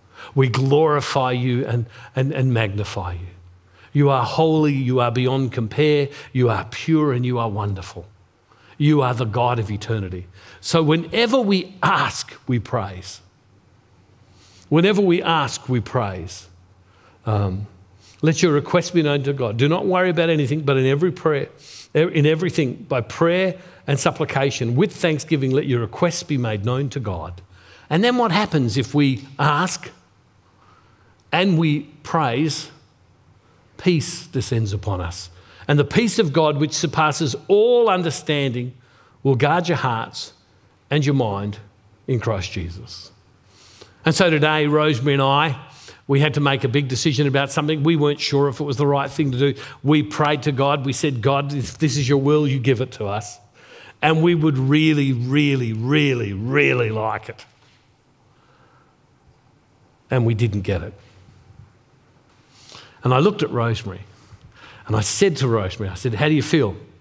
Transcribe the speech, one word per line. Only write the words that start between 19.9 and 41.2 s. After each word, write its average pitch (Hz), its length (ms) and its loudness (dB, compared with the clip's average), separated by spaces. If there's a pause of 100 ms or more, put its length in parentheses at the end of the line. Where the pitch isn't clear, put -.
about 165 200 0
anything, 151 320 0
but 139 160 2
in 131 100 2
every 147 240 2
prayer, 151 380 -2 (440)
in 156 320 4
everything, 156 640 0
by 127 120 -2
prayer 180 540 0 (300)
and 143 140 0
supplication, 135 760 -2
with 185 160 2
thanksgiving, 147 600 -2
let 131 160 0
your 123 140 0
requests 165 420 -2
be 143 160 -2
made 107 260 -4
known 127 240 -2
to 135 100 -8
God. 87 420 -8 (500)
And 175 120 2
then 247 140 2
what 233 140 2
happens 151 440 0
if 131 200 -2
we 139 320 2 (100)
ask 151 540 0 (1400)
and 175 280 2
we 151 220 2 (200)
praise? 147 720 -2 (1080)
Peace - 500 -2
descends 113 440 -4
upon 95 300 -4
us. - 280 -10 (380)
And 147 100 2
the 143 80 2
peace 226 320 0
of 175 140 2
God, 151 260 2
which 151 160 -2
surpasses 156 640 0 (120)
all 226 420 4
understanding, 143 840 -2 (500)
will 139 120 2
guard 156 320 2
your 160 100 0
hearts - 560 -6 (560)
and 143 160 0
your 143 100 2
mind 104 440 -2 (480)